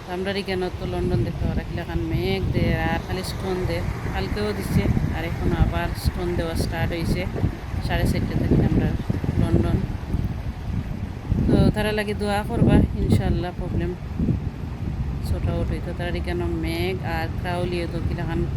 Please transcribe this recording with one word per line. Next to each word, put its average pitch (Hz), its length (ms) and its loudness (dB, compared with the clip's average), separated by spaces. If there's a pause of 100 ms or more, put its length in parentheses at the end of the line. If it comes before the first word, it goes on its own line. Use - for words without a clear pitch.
তো - 100 -14
আমরা 185 180 -2
এখানে 185 360 -2 (120)
তো 185 60 -6
লন্ডন 175 380 0
দেখতে 170 260 -4
পারা, - 140 -2
কিলা 175 200 -6
খান 170 180 -4 (100)
মেঘ 190 300 0 (120)
দে 170 120 2 (100)
আর 160 320 0
খালি 185 160 -4
স্টোন 185 420 -4
দে, 170 120 0 (360)
কালকেও 196 400 -2
দিছে 196 300 2 (320)
আর 160 80 -2
এখন - 260 -2 (140)
আবার 170 240 2 (180)
স্টোন 180 300 2
দেওয়া 165 200 0
স্টার্ট 165 360 0
হয়েছে 170 300 0 (680)
সাড়ে 175 240 2
চারটে - 280 0
থেকে - 320 4
আমরা - 180 4 (520)
লন্ডন। - 360 4 (1700)
তো - 80 6 (200)
তারা 214 160 2
লাগে 208 220 0
দোয়া 202 300 2
করবা, 208 320 6 (260)
ইনশাল্লাহ 180 580 2
প্রবলেম 180 320 -2 (1400)
সর্ট 175 220 -2
আউট - 200 0
হইতো। 160 280 -4
তারা 175 120 -4
এখানে 175 360 -2 (180)
মেঘ 170 320 -2 (100)
আর 165 220 -2 (120)
ক্রাউলিও 175 540 -2
তো 170 40 -4 (100)
কিলা 170 160 -2
খান 165 160 -2 (180)